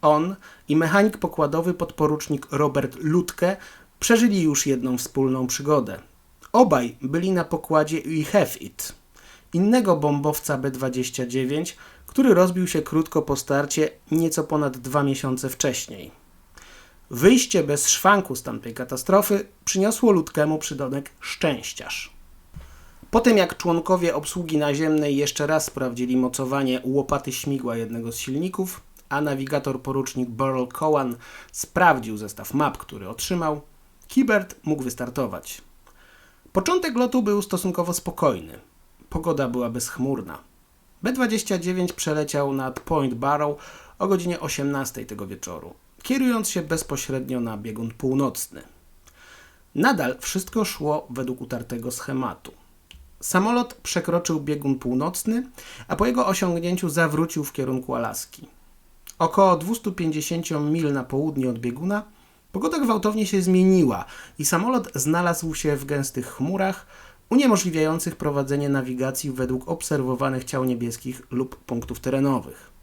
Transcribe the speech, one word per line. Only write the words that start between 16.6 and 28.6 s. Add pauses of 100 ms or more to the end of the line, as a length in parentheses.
Wyjście
bez
szwanku
z
tamtej
katastrofy (180)
przyniosło
Lutkemu
przydomek (100)
szczęściarz. (1000)
Po
tym,
jak
członkowie
obsługi
naziemnej
jeszcze
raz
sprawdzili
mocowanie
łopaty
śmigła
jednego
z
silników, (280)